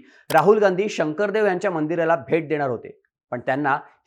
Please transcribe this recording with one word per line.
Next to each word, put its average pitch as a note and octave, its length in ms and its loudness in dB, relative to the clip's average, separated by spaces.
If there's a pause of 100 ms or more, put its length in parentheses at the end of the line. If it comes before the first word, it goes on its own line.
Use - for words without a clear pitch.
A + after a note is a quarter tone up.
(340)
राहुल F3+ 240 6
गांधी G3+ 300 2
शंकरदेव G3+ 580 -2
यांच्या F#3+ 240 0
मंदिराला E3 460 0
भेट D3 320 -4
देणार D3 220 -2
होते, - 300 -8 (300)
पण B2 100 -6
त्यांना C#3 380 0 (280)